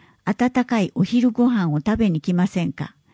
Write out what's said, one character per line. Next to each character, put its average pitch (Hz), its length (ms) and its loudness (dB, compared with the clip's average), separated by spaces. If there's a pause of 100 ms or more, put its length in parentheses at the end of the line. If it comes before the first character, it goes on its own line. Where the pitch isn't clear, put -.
(260)
温 247 400 0
か 233 160 0
い 175 120 -2
お 240 100 0
昼 240 260 2
ご 240 180 2
飯 202 220 0
を 147 80 0
食 208 180 -2
べ 220 140 2
に 160 100 0
来 180 140 -2
ま 180 140 2
せ - 160 -4
ん - 80 -4
か？ - 240 -12 (180)